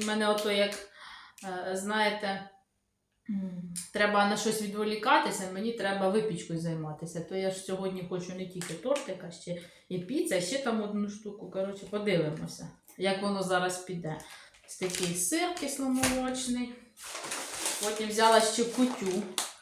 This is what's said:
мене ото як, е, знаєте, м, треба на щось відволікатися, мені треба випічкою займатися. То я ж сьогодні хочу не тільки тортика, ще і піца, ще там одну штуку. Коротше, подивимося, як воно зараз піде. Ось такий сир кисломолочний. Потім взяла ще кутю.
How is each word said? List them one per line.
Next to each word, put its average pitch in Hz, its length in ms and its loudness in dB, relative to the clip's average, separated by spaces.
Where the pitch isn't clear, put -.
мене 214 240 2
ото 208 220 4
як, 202 200 4
е, 185 320 -4
знаєте, 202 760 0
м, 180 440 -4
треба 202 360 4
на 208 80 2
щось 214 240 2
відволікатися, 208 920 2
мені 220 180 -2
треба 196 380 0
випічкою 170 500 0
займатися. 160 600 -6
То - 140 -8
я 190 160 0
ж - 80 -6
сьогодні 190 500 -4
хочу 185 260 -6
не 185 100 -6
тільки 170 280 -8
тортика, 190 580 -4
ще - 300 -10
і 180 100 -4
піца, 247 420 0
ще 262 180 -2
там 220 240 0
одну 202 260 -2
штуку. 185 420 -12
Коротше, 196 380 -4
подивимося, 170 800 0
як 98 240 0
воно 101 220 0
зараз 92 400 2
піде. 151 340 -6
Ось - 100 -14
такий 180 380 0
сир 349 400 0
кисломолочний. 254 1160 0
Потім 214 260 0
взяла 220 320 8
ще 226 220 4
кутю. 208 600 2